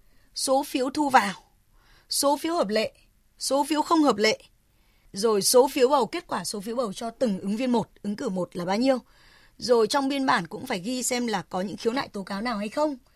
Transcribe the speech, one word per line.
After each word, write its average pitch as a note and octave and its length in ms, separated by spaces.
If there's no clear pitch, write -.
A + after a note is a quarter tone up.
số C4+ 280
phiếu C4+ 280
thu D4 200
vào, G3+ 240
số C#4+ 260
phiếu E4 180
hợp D#4+ 140
lệ, A3 240
số C#4 260
phiếu D4 180
không D#4+ 200
hợp C4 140
lệ, G#3+ 260
rồi G#3 300
số B3+ 260
phiếu C4 200
bầu, C4+ 180
kết - 200
quả G#3+ 180
số G#3 160
phiếu A3+ 160
bầu A#3 160
cho A3+ 180
từng A3+ 300
ứng G3+ 160
viên B3+ 160
một, B3 160
ứng G#3 140
cử C#4 120
một F#3 280
là F3 80
bao F#3+ 120
nhiêu. C4 220
Rồi A3+ 280
trong C4+ 220
biên C#4 180
bản A3 200
cũng - 200
phải G#3 140
ghi B3 220
xem A#3+ 240
là G3+ 160
có - 180
những G3+ 160
khiếu A3+ 160
nại C4+ 160
tố G3+ 140
cáo G3 180
nào A#3 180
hay G#3 100
không. D4 280